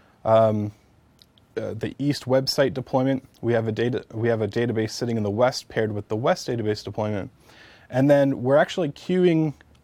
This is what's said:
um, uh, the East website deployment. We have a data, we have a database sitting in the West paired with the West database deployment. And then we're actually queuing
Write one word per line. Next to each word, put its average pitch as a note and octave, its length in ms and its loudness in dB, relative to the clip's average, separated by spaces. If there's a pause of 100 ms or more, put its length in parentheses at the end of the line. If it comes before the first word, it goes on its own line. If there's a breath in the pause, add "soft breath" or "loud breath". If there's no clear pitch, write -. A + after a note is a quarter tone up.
(240 soft breath)
um, A2 500 2 (800 soft breath)
uh, G#2+ 200 -6
the A2 240 -8
East C#3+ 260 -2
website C3+ 480 0
deployment. C3+ 540 -2 (140)
We A#2 120 0
have A2+ 140 0
a A2 40 -2
data, A2+ 400 -2
we A2+ 160 -4
have A2+ 140 0
a G#2+ 60 -2
database A2+ 440 -2
sitting A#2 260 -4
in G#2+ 60 -2
the G#2 60 -2
West B2 400 0
paired A2 220 -2
with G#2 160 -8
the A2 80 -4
West D3+ 320 -2
database G#2+ 360 -4
deployment. G#2 460 -6 (600 loud breath)
And C3+ 180 2
then C#3 320 4
we're C3 160 4
actually E3 320 0
queuing E3 640 2 (300)